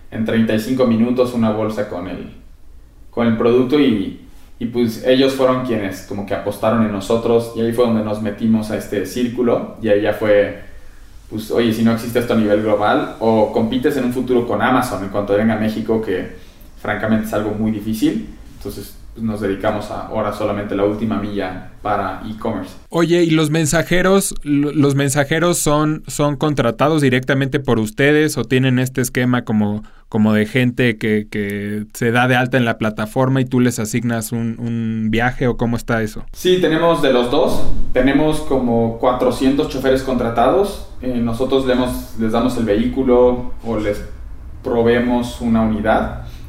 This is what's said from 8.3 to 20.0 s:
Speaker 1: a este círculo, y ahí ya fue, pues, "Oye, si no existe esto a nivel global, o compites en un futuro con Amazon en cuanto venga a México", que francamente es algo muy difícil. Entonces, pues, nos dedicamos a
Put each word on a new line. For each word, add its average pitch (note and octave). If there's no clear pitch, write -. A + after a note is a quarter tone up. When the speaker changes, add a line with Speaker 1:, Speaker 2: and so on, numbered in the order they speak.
Speaker 1:
a G#2
este G2
círculo, A#2+
y A2
ahí G#2
ya G#2+
fue, G#2
pues, A2
"Oye, A2
si A2+
no A2+
existe A#2
esto A#2
a -
nivel G#2+
global, G#2+
o A2
compites B2+
en C3
un B2
futuro A#2+
con G#2
Amazon A#2+
en G2
cuanto G2+
venga A2
a G#2+
México", A2
que F#2
francamente G#2+
es -
algo G#2
muy A2
difícil. G#2+
Entonces, -
pues, A2+
nos G#2+
dedicamos G2+
a G2